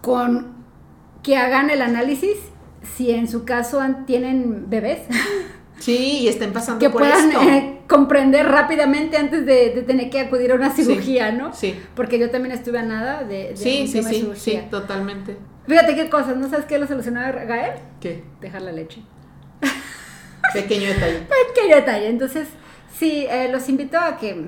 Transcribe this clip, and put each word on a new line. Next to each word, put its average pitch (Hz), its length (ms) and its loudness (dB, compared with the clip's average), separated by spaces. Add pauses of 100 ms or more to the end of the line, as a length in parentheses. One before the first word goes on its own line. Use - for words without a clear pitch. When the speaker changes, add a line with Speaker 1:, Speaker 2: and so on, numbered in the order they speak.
Speaker 1:
con 247 540 0 (680)
que 269 140 4
hagan 262 340 2
el 285 120 2
análisis 269 540 0 (600)
si 247 140 0
en 233 180 2
su 233 160 -6
caso 247 360 0
han, 262 260 -2
tienen 247 600 0
bebés. 220 400 -2
<laughs> - 20 -8 (680)
Speaker 2:
Sí, 262 380 0
y 240 100 2
estén 202 240 -2
pasando 226 260 -4
Speaker 1:
Que 285 120 2
Speaker 2:
por - 100 -2
Speaker 1:
puedan, 302 300 6
Speaker 2:
esto. 285 100 2
Speaker 1:
eh, 277 480 4
comprender 285 580 4
rápidamente 294 680 2
antes 294 300 0
de, 247 240 6
de 254 100 -2
tener 247 300 0
que 269 100 -2
acudir 247 320 0
a - 20 4
una 262 200 2
Speaker 2:
Sí, 302 100 2
Speaker 1:
cirugía, 233 480 2
¿no? 269 220 -6
Speaker 2:
sí. 185 200 -4 (220)
Speaker 1:
Porque 233 220 -2
yo 233 100 0
también 254 260 -4
estuve 240 260 -6
a - 20 -6
nada 233 420 -6
de, 196 240 -8
de 196 80 -12
Speaker 2:
Sí, 247 240 0
Speaker 1:
un - 60 -2
Speaker 2:
sí, - 80 -4
Speaker 1:
tema 220 160 0
de 226 40 0
Speaker 2:
sí, 220 60 0
Speaker 1:
cirugía. 214 440 -4
Speaker 2:
sí, - 60 -16
totalmente. 196 680 -8 (280)
Speaker 1:
Fíjate 320 280 6
qué 320 160 -2
cosas, 262 260 0
¿no 269 140 -4
sabes 294 160 -4
qué 302 100 -4
lo 285 100 -2
solucionaba 247 460 -6
Gael? 233 480 -6 (180)
Speaker 2:
¿Qué? 170 260 -10 (180)
Speaker 1:
Dejar 190 180 -14
la 185 120 -10
leche. 160 300 -12 (1500)
Speaker 2:
Pequeño 403 360 -2
detalle. - 380 -2 (180)
Speaker 1:
<laughs> - 100 -4
Pequeño 381 220 8
detalle. 214 320 2
Entonces, 262 400 -4 (500)
sí, 294 320 -2
eh, 254 200 -2
los 262 180 -4
invito 277 300 0
a 339 200 -2
que 175 300 -8